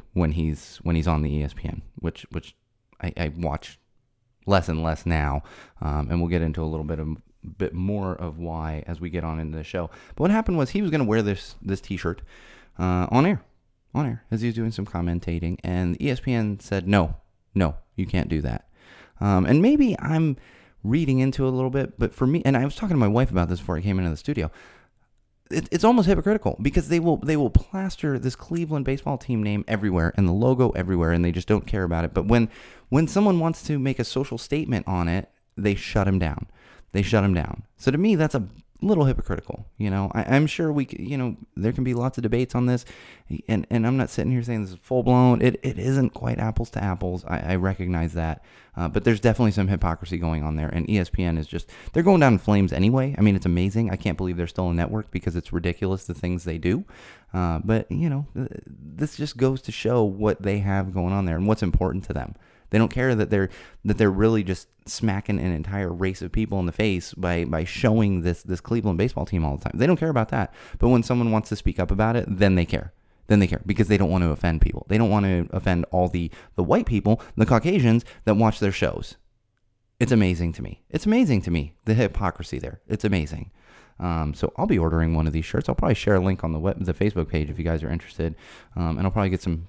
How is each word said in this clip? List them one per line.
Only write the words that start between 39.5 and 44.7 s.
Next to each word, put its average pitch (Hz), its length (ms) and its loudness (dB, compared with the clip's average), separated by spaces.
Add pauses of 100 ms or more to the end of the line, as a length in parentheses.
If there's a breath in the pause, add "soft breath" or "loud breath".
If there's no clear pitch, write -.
you 107 140 -2
know? 98 240 -2
I, 113 200 0
I'm 147 120 4
sure 156 260 -2
we 143 140 -2
c-, - 120 -14
you - 200 -8
know, 123 180 -4 (180)
there 107 160 0
can 127 140 -2
be 127 80 -2
lots 120 240 -2
of 127 60 -6
debates 120 320 0
on 123 100 2
this, 123 220 0 (600 loud breath)
and, 110 220 0
and 117 180 0
I'm 131 120 2
not 120 100 0
sitting 110 240 -2
here 123 100 0
saying 117 200 -4
this 92 80 -8